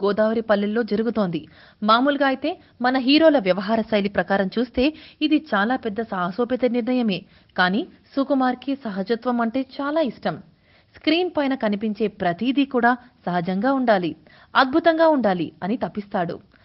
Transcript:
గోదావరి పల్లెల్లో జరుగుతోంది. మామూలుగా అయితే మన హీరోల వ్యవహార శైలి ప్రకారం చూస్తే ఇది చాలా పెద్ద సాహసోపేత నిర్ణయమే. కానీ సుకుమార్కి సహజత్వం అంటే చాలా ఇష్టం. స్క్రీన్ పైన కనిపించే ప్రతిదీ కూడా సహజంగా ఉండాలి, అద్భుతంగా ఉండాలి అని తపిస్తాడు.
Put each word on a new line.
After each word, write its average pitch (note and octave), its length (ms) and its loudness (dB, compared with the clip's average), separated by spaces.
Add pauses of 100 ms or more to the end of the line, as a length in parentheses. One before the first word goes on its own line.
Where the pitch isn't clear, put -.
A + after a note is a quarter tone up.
గోదావరి G#3+ 460 0
పల్లెల్లో G#3+ 420 0
జరుగుతోంది. G#3+ 500 -2 (480)
మామూలుగా C#4 440 2
అయితే C4+ 180 -4 (340)
మన B3+ 120 2 (100)
హీరోల D4+ 400 6
వ్యవహార G3+ 340 0 (100)
శైలి G#3 260 0
ప్రకారం G3 400 0
చూస్తే B3 280 0 (420)
ఇది D4+ 120 2 (140)
చాలా A3 320 0
పెద్ద A3 160 -6 (100)
సాహసోపేత A3+ 540 -2 (120)
నిర్ణయమే. A#3+ 420 0 (420)
కానీ F#3 220 2 (340)
సుకుమార్కి C4 580 0 (100)
సహజత్వం A3+ 600 -4
అంటే C4 160 -2 (140)
చాలా D4 340 -2
ఇష్టం. E3+ 260 -6 (600)
స్క్రీన్ E4+ 420 0
పైన C4+ 160 0 (100)
కనిపించే G#3 440 -2 (120)
ప్రతిదీ A#3 540 0
కూడా A#3+ 180 4 (340)
సహజంగా F#3 540 -2
ఉండాలి, F#3+ 320 0 (500)
అద్భుతంగా D#4+ 540 4
ఉండాలి F#3+ 320 0 (160)
అని G#3+ 220 -2
తపిస్తాడు. F#3 500 -6 (280)